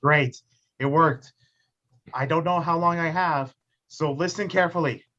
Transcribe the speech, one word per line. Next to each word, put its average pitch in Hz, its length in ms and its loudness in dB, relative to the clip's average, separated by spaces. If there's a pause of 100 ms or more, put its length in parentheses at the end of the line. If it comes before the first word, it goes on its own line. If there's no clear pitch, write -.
Great. 143 400 2 (380)
It 131 60 -4
worked. 143 460 2 (800)
I 131 120 -4
don't 160 180 0
know 175 160 0
how 165 180 -2
long 170 220 0
I 165 100 -2
have, 156 440 -2 (340)
so 151 240 -4
listen 175 380 -4
carefully. 170 560 0 (140)